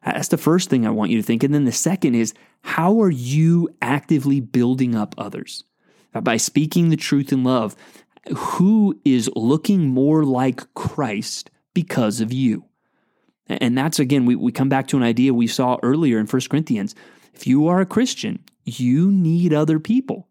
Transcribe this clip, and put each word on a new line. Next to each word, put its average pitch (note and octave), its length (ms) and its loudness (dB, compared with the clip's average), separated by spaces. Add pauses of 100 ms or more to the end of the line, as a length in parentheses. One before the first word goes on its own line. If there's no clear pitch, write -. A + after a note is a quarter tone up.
That's - 240 -6
the E3+ 100 2
first F3+ 320 0
thing A#2+ 160 2
I G#2+ 40 0
want G#2+ 200 -2
you A#2 60 2
to G#2+ 100 -2
think. A#2 160 0
And C#3+ 120 0
then D3 100 2
the A#2+ 80 0
second E3 420 0
is, A2+ 200 0 (280)
how F#3+ 380 0
are G3 100 4
you D#3 580 0 (120)
actively C#3 600 0
building B2 540 0
up G#2+ 240 -4
others? - 460 -12 (500)
Uh, A2 80 -4
by A2+ 160 2
speaking D#3 500 2
the D#3 80 2
truth C#3 360 0
in C3 120 0
love, B2 320 -2 (580)
who G3+ 680 2
is B2+ 320 2
looking D#3 500 2
more C#3+ 380 2
like C3 500 -2
Christ - 760 -6 (240)
because A#2+ 460 -2
of A#2 120 -4
you? B2+ 320 -2 (840)
A-, A#2 140 -4
and B2 140 0
that's, D3 220 -2
again, C3+ 260 2
we, A#2+ 100 4
we A#2+ 160 -2
come C3+ 180 -2
back C3+ 200 0
to C#3+ 80 0
an B2+ 60 2
idea A#2+ 320 2
we A#2 120 2
saw B2 360 -2
earlier C3 360 2
in G#2+ 80 -2
First B2+ 220 -4
Corinthians. B2+ 460 -2 (400)
If - 120 -12
you C#3+ 220 2
are F3+ 120 2
a F#3+ 60 0
Christian, - 560 -4 (220)
you C3 480 0
need F3 400 2
other D#3 260 2
people G#3+ 520 -4